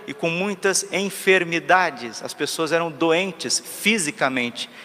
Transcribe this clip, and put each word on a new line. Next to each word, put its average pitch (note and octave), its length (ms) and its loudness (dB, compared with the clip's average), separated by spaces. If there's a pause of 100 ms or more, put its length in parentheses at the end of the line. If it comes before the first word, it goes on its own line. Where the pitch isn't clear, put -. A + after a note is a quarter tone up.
e - 80 -10
com E3+ 160 -2
muitas F#3 640 0
enfermidades. E3+ 1300 2
As - 80 -10
pessoas D3+ 400 -2
eram E3 200 2
doentes E3 680 0
fisicamente. C#3+ 1120 -2 (160)